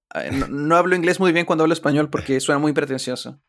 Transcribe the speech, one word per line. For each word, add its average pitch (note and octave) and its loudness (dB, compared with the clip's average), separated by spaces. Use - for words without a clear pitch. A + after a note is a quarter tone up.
eh, - -6
no, C3+ -2
no D3 0
hablo F3+ 4
inglés F3 0
muy F#3 2
bien E3+ 0
cuando D#3+ 2
hablo D#3+ 4
español D3+ 0
porque C3+ -2
suena C#3+ 0
muy D3+ 2
pretencioso. C3 -6